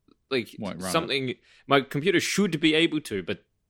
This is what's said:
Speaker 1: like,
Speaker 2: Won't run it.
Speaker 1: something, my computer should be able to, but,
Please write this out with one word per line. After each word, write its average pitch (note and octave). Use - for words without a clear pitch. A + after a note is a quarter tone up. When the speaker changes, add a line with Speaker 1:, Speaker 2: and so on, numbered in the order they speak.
Speaker 1:
like, B2
Speaker 2:
Won't G2
run F#2
it. -
Speaker 1:
something, C3+
my C#3
computer E3
should F3
be D#3
able D#3+
to, G2
but, F#2+